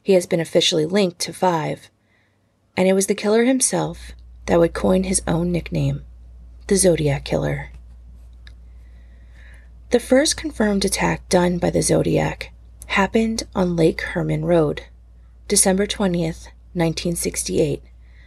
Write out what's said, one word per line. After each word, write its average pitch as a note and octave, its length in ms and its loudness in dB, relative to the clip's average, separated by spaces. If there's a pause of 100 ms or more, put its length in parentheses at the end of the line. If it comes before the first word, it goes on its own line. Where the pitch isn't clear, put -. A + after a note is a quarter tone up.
He G3 120 2
has F3+ 120 4
been E3+ 140 -2
officially D#3+ 480 0
linked F#3 320 0
to E3+ 140 -8
five, D#3 580 -2 (840)
and F#3 120 2
it F#3+ 60 4
was G3 120 2
the G#3+ 80 -2
killer G#3+ 300 2
himself F#3 680 -2 (340)
that F3+ 100 4
would E3+ 160 4
coin F#3+ 300 2
his F#3 240 -2
own E3+ 240 0
nickname, D3 520 -2 (640)
the G3+ 100 2
Zodiac D#3 480 2
Killer. D3 460 -4 (2250)
The A#3 80 4
first C4+ 360 2
confirmed G#3 480 -2
attack F3 460 -2
done F3+ 300 2
by F3 100 0
the E3 140 0
Zodiac D#3 680 0 (360)
happened A3+ 560 0 (100)
on F3+ 220 0
Lake F3 260 2
Herman D#3 420 -4
Road, D#3+ 380 2 (640)
December G3 380 2
twentieth, F3 640 -4 (260)
nineteen E3+ 420 -2
sixty-eight. - 680 -2 (440)